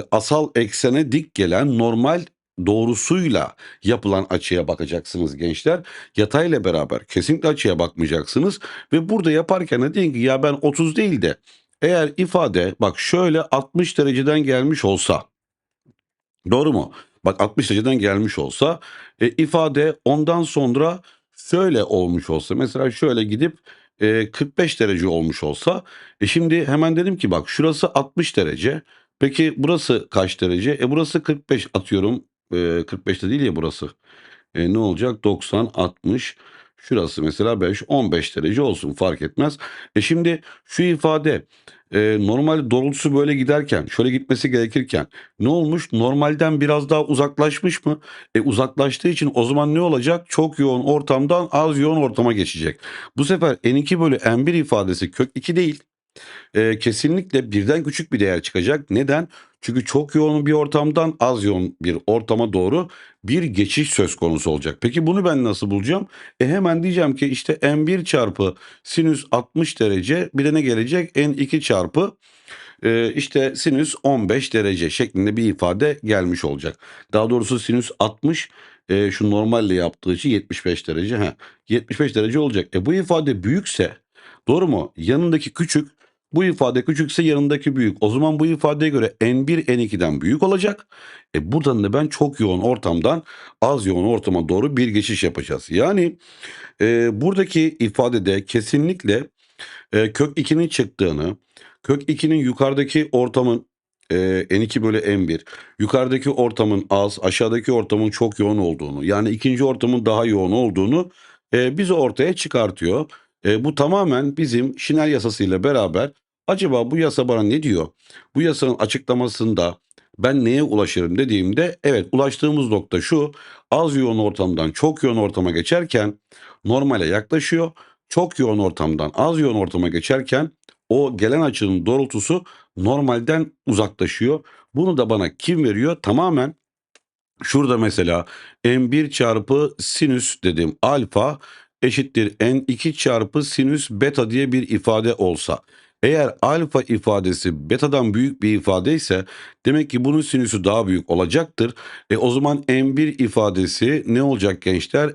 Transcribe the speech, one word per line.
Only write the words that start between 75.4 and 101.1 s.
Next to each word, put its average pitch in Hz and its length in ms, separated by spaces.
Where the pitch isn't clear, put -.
ifade 104 600
gelmiş 90 400
olacak. 71 340
Daha 110 180
doğrusu 120 280
sinüs 117 400
altmış, 139 500
e, 98 220
şu 104 200
normalle 107 440
yaptığı 90 380
için 135 180
yetmiş 104 340
beş 87 240
derece. 92 280
Ha, 98 200
yetmiş 113 320
beş 143 140
derece 113 240
olacak. 117 360
E, 92 120
bu 160 80
ifade 156 480
büyükse, 113 540
doğru 170 200
mu? 92 280
Yanındaki 151 560
küçük, 151 360
bu 175 120
ifade 127 400
küçükse 156 380
yanındaki 143 540
büyük. 107 240
O 107 100
zaman 151 280
bu 156 80
ifadeye 151 440
göre 117 300
N 127 280
bir 143 300
N 120 40
ikiden 85 380
büyük 117 220
olacak. 196 440
E, 78 160
buradan 135 320
da 98 80
ben 147 140
çok 147 340
yoğun 92 200
ortamdan 113 640
az 123 240
yoğun 92 180
ortama 95 440
doğru 123 280
bir 123 120
geçiş 104 360
yapacağız. - 460
Yani, 165 480
e, 117 400
buradaki 170 600
ifadede 104 640
kesinlikle, 139 800
e, 107 200
kök 147 260
ikinin 160 300
çıktığını, 87 680